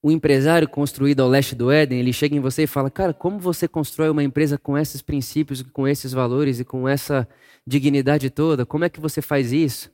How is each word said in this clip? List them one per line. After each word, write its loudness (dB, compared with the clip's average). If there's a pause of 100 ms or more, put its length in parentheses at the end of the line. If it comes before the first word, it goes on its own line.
O 2
empresário 4
construído 0
ao 4
leste 2
do 2
Éden, 4
ele 0
chega 0
em 0
você -2
e 2
fala, -2
"Cara, -2
como -4
você -2
constrói -2
uma 2
empresa 0
com -4
esses -4
princípios, -4
com -4
esses -2
valores 0
e -6
com -4
essa 0 (400)
dignidade 2
toda? 0
Como -2
é 0
que -10
você -4
faz 0
isso?" -2